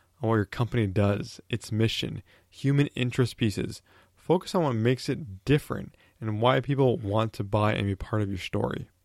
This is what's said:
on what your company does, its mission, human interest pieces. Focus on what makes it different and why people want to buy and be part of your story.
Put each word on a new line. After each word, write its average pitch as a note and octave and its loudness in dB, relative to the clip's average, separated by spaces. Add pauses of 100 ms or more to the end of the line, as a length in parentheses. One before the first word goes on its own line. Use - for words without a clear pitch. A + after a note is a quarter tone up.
(220)
on A2+ 0
what A2+ 4
your G#2+ 2
company A#2 -2
does, G2+ 0 (100)
its - -6
mission, A2 -2 (280)
human C#3+ 2
interest B2 0
pieces. - -2 (320)
Focus - -2
on F3+ 2
what C3 0
makes A#2+ 0
it A#2+ -6
different - 0 (240)
and G#2+ -4
why C3 4
people C3 2
want A2 0
to - -6
buy G#2 2
and G2+ -2
be G2 0
part - -2
of G2+ 0
your G2 -4
story. - -4 (160)